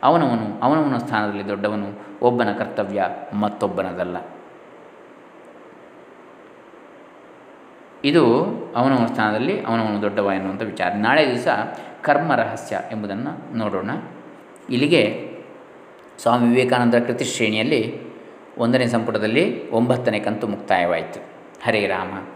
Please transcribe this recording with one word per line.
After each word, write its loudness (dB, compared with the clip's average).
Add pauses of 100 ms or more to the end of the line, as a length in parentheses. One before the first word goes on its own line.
ಅವನವನು 2
ಅವನವನ 2
ಸ್ಥಾನದಲ್ಲಿ -2
ದೊಡ್ಡವನು, -2 (220)
ಒಬ್ಬನ 4
ಕರ್ತವ್ಯ -2 (280)
ಮತ್ತೊಬ್ಬನದಲ್ಲ." -2 (4000)
ಇದು 4 (320)
ಅವನವನ 2
ಸ್ಥಾನದಲ್ಲಿ -2
ಅವನವನು 0
ದೊಡ್ಡವ 0
ಎನ್ನುವಂಥ -4
ವಿಚಾರ. -2
ನಾಳೆ 4
ದಿವಸ 0 (540)
ಕರ್ಮ 2
ರಹಸ್ಯ -2 (120)
ಎಂಬುದನ್ನು -8
ನೋಡೋಣ. -2 (800)
ಇಲ್ಲಿಗೆ 2 (880)
ಸ್ವಾಮಿ 4
ವಿವೇಕಾನಂದರ 4
ಕೃತಿ -2
ಶ್ರೇಣಿಯಲ್ಲಿ 0 (440)
ಒಂದನೇ 2
ಸಂಪುಟದಲ್ಲಿ 0
ಒಂಬತ್ತನೇ 2
ಕಂತು -4
ಮುಕ್ತಾಯವಾಯಿತು. 0 (440)
ಹರೇ 2
ರಾಮ. -2 (240)